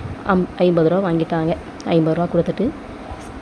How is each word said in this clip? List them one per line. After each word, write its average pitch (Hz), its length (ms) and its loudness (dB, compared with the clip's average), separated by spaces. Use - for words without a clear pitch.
அம்-, 185 160 2
ஐம்பது 165 240 4
ரூபா 185 160 2
வாங்கிட்டாங்க. 165 460 0
ஐம்பது 160 220 4
ரூபா 170 180 0
கொடுத்துட்டு 170 320 0